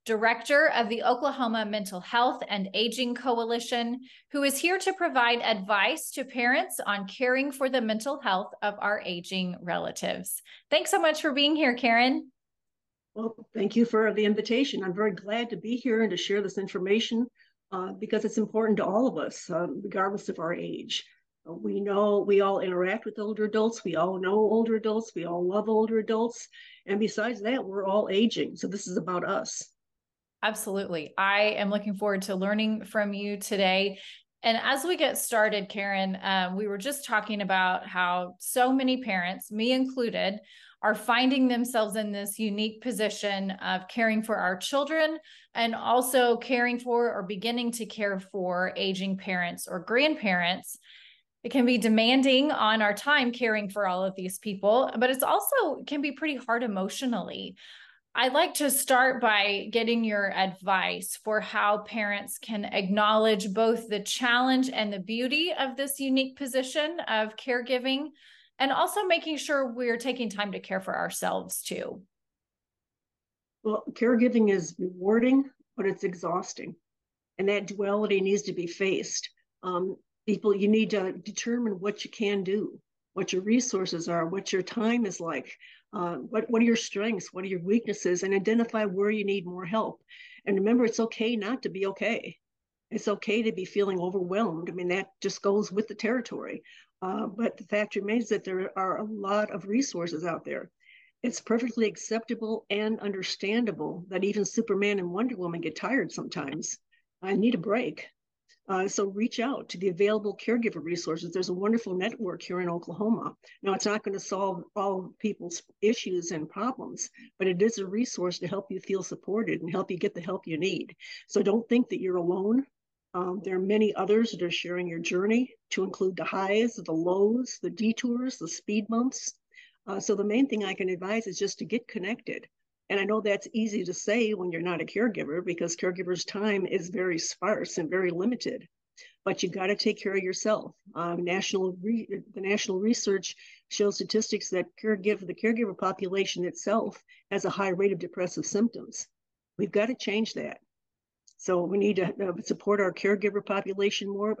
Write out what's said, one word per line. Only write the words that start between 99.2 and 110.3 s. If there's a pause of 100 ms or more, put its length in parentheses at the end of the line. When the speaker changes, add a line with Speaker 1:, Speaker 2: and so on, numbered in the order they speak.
Speaker 2:
of
resources
out
there. (520)
It's
perfectly
acceptable
and
understandable
that
even
Superman
and
Wonder
Woman
get
tired
sometimes. (420)
I
need
a
break. (640)
Uh,
so
reach
out
to
the
available